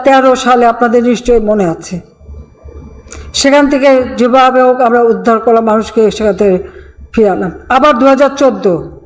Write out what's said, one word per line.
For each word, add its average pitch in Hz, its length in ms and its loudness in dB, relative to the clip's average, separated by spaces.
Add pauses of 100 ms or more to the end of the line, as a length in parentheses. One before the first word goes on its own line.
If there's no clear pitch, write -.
তেরো 262 320 2
সালে, 240 300 2
আপনাদের 233 380 0
নিশ্চয়ই 240 360 0
মনে 208 300 -2
আছে। 170 300 -10 (1300)
সেখান 277 360 2
থেকে 269 340 2 (140)
যেভাবে 254 440 2
হোক 254 200 2
আমরা 240 200 2
উদ্ধার 226 380 0
করলাম, 226 260 0
মানুষকে 214 460 0
সেখান 214 220 -2
থেকে 185 300 0 (500)
ফিরালাম। 190 380 0 (180)
আবার 269 280 2
দু 254 100 2
হাজার 269 220 2
চোদ্দ, 208 480 -2 (280)